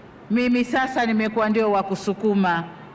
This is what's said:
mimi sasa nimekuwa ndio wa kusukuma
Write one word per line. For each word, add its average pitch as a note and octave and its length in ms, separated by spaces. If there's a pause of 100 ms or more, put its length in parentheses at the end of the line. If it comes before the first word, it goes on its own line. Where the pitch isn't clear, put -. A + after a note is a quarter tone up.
(300)
mimi B3 340
sasa B3+ 420
nimekuwa G#3+ 420
ndio G#3+ 240
wa G3 100
kusukuma F#3+ 840 (300)